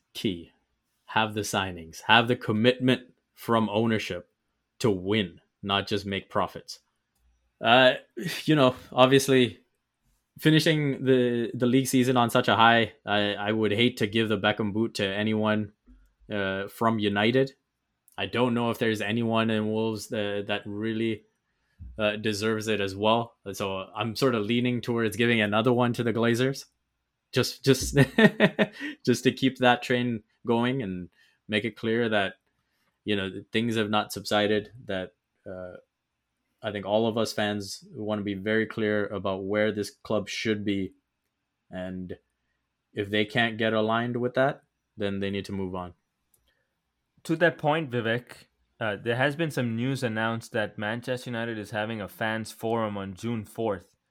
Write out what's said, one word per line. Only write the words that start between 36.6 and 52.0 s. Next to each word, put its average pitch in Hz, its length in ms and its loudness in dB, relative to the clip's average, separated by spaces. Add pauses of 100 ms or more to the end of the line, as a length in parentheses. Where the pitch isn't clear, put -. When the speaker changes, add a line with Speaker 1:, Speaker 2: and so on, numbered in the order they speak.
Speaker 1:
I 110 100 -6
think 101 140 -8
all 110 200 2
of 113 120 0
us 110 160 -2
fans 104 580 -4
wanna 107 300 -6
be 101 120 -4
very 107 300 0
clear 107 440 -2
about 98 360 -6
where 107 280 2
this 101 180 -4
club 104 400 -4
should 104 340 -2
be. 98 300 -2 (760)
And 92 460 -10 (800)
if 101 160 -6
they 107 160 0
can't 117 320 -2
get 110 160 0
aligned 113 420 0
with 123 180 -2
that, 139 280 0 (340)
then 101 240 -4
they 98 80 -2
need 98 160 -4
to - 80 -10
move 95 220 -6
on. 90 180 -10 (1300)
Speaker 2:
To 165 120 0
that 165 220 2
point, 151 320 -2
Vivek, 117 560 -4 (320)
uh, 107 240 -4
there 117 140 -2
has 139 180 0
been 160 160 -2
some 120 240 -2
news 127 300 -2
announced 113 480 -4
that 107 260 -4
Manchester 120 500 -6
United 117 300 -6
is 101 140 -10
having 110 280 -4